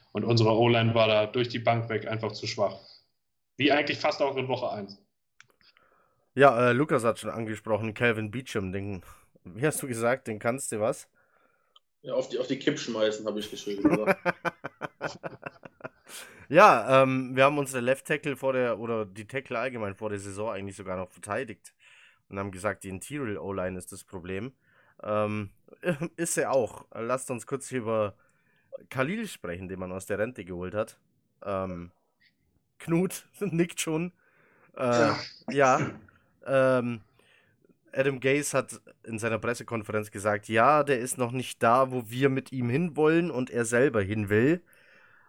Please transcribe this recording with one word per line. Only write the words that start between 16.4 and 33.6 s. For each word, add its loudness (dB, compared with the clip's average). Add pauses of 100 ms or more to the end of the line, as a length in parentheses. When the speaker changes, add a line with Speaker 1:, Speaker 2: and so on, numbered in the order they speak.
Speaker 2:
Ja, 8
ähm, 0
wir 6
haben 6
unsere -2
Left 0
Tackle -2
vor -2
der, 0
oder -4
die -14
Tackle -8
allgemein -6
vor -6
der -4
Saison -8
eigentlich -8
sogar -8
noch -8
verteidigt -10 (560)
und -10
haben -6
gesagt, -6
die -10
Interior -8
O-Line -6
ist -16
das -18
Problem. -10 (500)
Ähm, -2 (320)
<laughs> -4
ist -4
sie -2
auch. -2 (100)
Lasst -4
uns -8
kurz -8
über -2 (760)
Khalil -4
sprechen, -10
den -10
man -8
aus -10
der -4
Rente -6
geholt -8
hat. -6 (460)
Ähm, -6 (840)
Knut -2
<laughs> -12
nickt -2